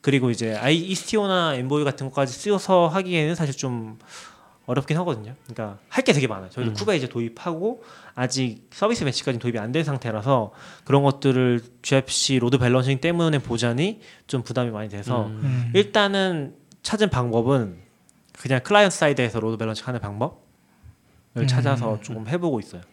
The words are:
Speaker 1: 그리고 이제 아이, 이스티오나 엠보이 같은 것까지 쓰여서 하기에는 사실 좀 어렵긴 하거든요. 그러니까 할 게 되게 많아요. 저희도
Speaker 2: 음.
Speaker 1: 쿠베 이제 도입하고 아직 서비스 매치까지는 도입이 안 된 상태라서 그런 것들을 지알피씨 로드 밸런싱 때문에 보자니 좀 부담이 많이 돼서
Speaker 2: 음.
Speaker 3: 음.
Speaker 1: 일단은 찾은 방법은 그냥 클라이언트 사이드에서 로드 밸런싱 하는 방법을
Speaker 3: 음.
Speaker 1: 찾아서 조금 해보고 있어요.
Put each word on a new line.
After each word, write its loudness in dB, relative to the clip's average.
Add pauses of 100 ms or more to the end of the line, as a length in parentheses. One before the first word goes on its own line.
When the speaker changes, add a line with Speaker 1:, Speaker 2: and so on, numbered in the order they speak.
Speaker 1:
그리고 2
이제 -4
아이, 2
이스티오나 0
엠보이 0
같은 -4
것까지 -2
쓰여서 2
하기에는 0
사실 -2
좀 -6 (680)
어렵긴 -2
하거든요. -6 (120)
그러니까 -10 (100)
할 -2
게 4
되게 2
많아요. -6
저희도 -4
Speaker 2:
음. -6
Speaker 1:
쿠베 -2
이제 -2
도입하고 -6 (320)
아직 -4
서비스 0
매치까지는 -2
도입이 -2
안 -6
된 0
상태라서 0 (320)
그런 4
것들을 4 (220)
지알피씨 2
로드 4
밸런싱 4
때문에 2
보자니 -2 (260)
좀 -2
부담이 -2
많이 -8
돼서 -2
Speaker 2:
음. -8
Speaker 3:
음. 0
Speaker 1:
일단은 2 (280)
찾은 0
방법은 2 (640)
그냥 0
클라이언트 6
사이드에서 2
로드 -2
밸런싱 -4
하는 -4
방법을 -6 (1000)
Speaker 3:
음. 2
Speaker 1:
찾아서 0
조금 -10
해보고 -2
있어요. -14 (100)